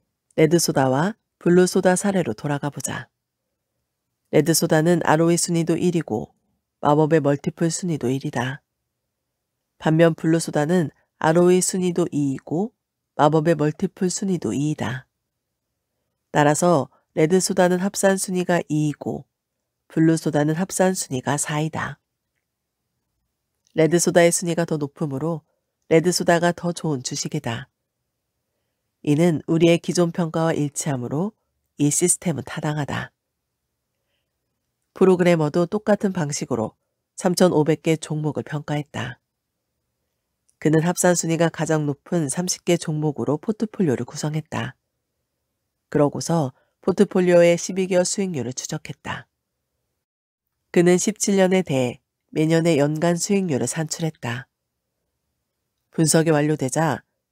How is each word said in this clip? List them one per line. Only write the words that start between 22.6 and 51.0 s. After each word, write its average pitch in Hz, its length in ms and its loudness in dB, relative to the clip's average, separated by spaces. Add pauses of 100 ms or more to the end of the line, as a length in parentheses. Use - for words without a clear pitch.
레드소다의 170 580 4
순위가 170 320 -2
더 160 120 -4
높으므로 147 680 -6 (460)
레드소다가 170 640 4
더 175 200 -6
좋은 151 300 -4
주식이다. 139 680 -8 (1300)
이는 151 440 2
우리의 170 320 4
기존 170 340 -2
평가와 165 400 -2
일치하므로 143 800 -4 (460)
이 147 120 2
시스템은 165 540 -2
타당하다. 147 680 -6 (1800)
프로그래머도 175 720 2
똑같은 208 460 -2
방식으로 143 640 -4 (400)
삼천오백 170 640 2
개 160 140 0
종목을 151 460 -6
평가했다. 143 760 -8 (1400)
그는 156 220 2
합산 180 320 2
순위가 165 340 0
가장 156 380 -2
높은 147 420 -4
삼십 - 380 -6
개 175 100 2
종목으로 151 640 -2
포트폴리오를 175 640 -2
구성했다. 147 720 -8 (1120)
그러고서 147 640 0 (300)
포트폴리오의 180 720 4
십이 185 320 -6
개월 180 160 2
수익률을 170 480 -6
추적했다. - 720 -12 (1400)
그는 175 280 4
십칠 202 380 -2